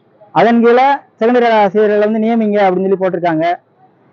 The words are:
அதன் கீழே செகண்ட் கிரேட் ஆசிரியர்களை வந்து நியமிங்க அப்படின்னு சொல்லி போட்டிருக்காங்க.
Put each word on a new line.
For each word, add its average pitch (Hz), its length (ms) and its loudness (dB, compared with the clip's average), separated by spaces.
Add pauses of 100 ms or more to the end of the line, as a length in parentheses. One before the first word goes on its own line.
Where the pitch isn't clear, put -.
(340)
அதன் 226 280 2
கீழே 240 240 2 (280)
செகண்ட் 247 240 0
கிரேட் 233 200 2
ஆசிரியர்களை 208 460 0
வந்து 220 200 -2
நியமிங்க 220 360 -2
அப்படின்னு 190 280 0
சொல்லி 190 140 -2
போட்டிருக்காங்க. 170 440 -2 (680)